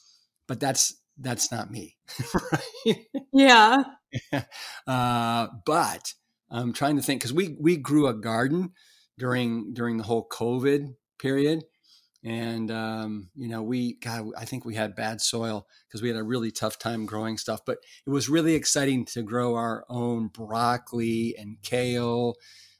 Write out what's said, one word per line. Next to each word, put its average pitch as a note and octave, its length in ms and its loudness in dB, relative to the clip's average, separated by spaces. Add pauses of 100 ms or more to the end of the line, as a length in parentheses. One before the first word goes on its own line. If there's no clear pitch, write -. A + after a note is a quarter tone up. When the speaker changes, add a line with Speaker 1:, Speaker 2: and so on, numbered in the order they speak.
(460)
Speaker 1:
But B2 120 -6
that's, C3+ 340 0 (240)
that's B2+ 340 -4
not G#2 200 -6
me. G#2+ 260 -12 (220)
<laughs> - 140 -6 (180)
Right? - 560 -2 (260)
Speaker 2:
Yeah. C4 500 10 (480)
Speaker 1:
<laughs> C3+ 120 0 (440)
Uh, A#2+ 600 0 (180)
but D3+ 480 0 (380)
I'm A#2+ 220 -2
trying C#3+ 240 2
to C3+ 40 0
think, C3+ 200 0
'cause B2 120 -4
we, E3 260 0
we E3 180 4
grew C#3+ 300 4
a B2 60 2
garden A#2+ 600 -2 (440)
during, A#2+ 560 -2
during A#2 240 -2
the A2+ 60 -4
whole A2+ 260 -2
covid C3 640 0 (240)
period. C#3+ 440 0 (600)
And, A2+ 480 -6
um, A2 640 -6
you C3 140 -10
know, A2+ 140 -6
we, A#2+ 320 -4
God, A2+ 320 -8 (100)
I A#2 80 -12
think B2 200 -10
we A2+ 100 -8
had G#2+ 200 -4
bad A2 260 -6
soil A2+ 460 -2 (240)
'cause G#2 100 -10
we A#2+ 80 -2
had A2+ 80 -2
a A2 60 -6
really A2+ 280 -2
tough - 280 -4
time A2+ 260 -4
growing G#2+ 320 -4
stuff, G#2+ 280 -6
but B2+ 140 -4 (260)
it - 40 -4
was C3+ 200 0
really D#3+ 260 4
exciting C#3 500 2
to - 180 -6
grow A#2+ 320 0
our A#2 340 -2
own A#2+ 380 0
broccoli A#2 1080 0
and G#2+ 260 -14
kale, A#2+ 720 0 (440)